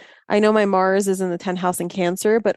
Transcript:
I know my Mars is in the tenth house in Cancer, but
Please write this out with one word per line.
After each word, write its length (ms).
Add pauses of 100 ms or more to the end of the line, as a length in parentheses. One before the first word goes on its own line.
(280)
I 100
know 140
my 140
Mars 420
is 120
in 100
the 80
tenth 200
house 220
in 80
Cancer, 500
but 180